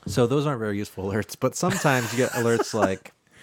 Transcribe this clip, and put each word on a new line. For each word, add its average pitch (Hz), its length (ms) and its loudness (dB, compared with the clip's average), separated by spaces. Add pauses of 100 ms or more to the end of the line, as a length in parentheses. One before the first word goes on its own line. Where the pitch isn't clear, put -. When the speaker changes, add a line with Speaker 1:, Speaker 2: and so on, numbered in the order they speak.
Speaker 1:
So 120 220 2
those 143 180 2
aren't 139 140 -2
very 104 180 -2
useful 101 280 -6
alerts, 101 340 -2
but 127 160 0
sometimes 127 580 0
you 120 40 -2
get 123 160 2
alerts 117 400 0
Speaker 2:
<laughs> 110 60 0
Speaker 1:
like, 95 340 -2 (300)